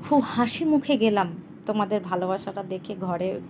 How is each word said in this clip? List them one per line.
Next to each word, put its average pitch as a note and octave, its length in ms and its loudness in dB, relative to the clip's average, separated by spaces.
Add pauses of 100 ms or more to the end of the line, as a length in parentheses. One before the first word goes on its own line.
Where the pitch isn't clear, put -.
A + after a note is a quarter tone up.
খুব C#4+ 160 6
হাসি A#3+ 400 -2
মুখে D4 320 4
গেলাম G#3 300 4 (380)
তোমাদের G#3 360 0
ভালোবাসাটা F#3 640 -2
দেখে, F#3 320 -8
ঘরে F#3 440 -2 (100)